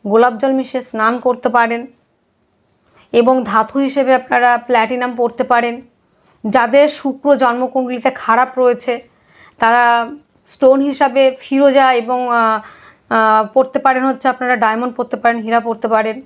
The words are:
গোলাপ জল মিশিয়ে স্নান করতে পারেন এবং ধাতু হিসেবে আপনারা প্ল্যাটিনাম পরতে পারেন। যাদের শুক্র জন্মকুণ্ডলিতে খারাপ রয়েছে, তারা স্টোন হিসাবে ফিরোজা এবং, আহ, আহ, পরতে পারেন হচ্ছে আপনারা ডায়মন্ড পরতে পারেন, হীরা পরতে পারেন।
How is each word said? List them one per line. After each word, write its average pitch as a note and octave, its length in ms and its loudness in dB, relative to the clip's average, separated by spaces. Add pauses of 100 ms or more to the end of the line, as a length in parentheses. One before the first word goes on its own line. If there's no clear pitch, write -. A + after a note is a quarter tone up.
গোলাপ A3+ 300 2
জল C4+ 160 -2
মিশিয়ে C4 300 -4
স্নান A3+ 360 -4
করতে B3 300 -4
পারেন A#3 380 -2 (1300)
এবং A#3+ 320 2
ধাতু A3 340 -2
হিসেবে C4+ 360 0
আপনারা B3 440 0
প্ল্যাটিনাম A#3+ 580 -2
পরতে A#3 280 -4
পারেন। A#3+ 380 -2 (640)
যাদের B3+ 420 2
শুক্র C#4+ 480 -2
জন্মকুণ্ডলিতে B3+ 760 -2
খারাপ B3+ 480 -2
রয়েছে, B3 500 -2 (500)
তারা A#3 520 2 (340)
স্টোন C4+ 360 2
হিসাবে C4+ 580 0
ফিরোজা C4+ 540 2
এবং, B3 380 -2
আহ, A3 300 0 (500)
আহ, A3 360 2
পরতে C4 320 -2
পারেন C4 280 0
হচ্ছে C4 220 -2
আপনারা B3 280 -2
ডায়মন্ড A#3 380 -2
পরতে - 220 -6
পারেন, A#3 260 -2
হীরা A3+ 180 0
পরতে A3+ 280 -6
পারেন। A3 380 -2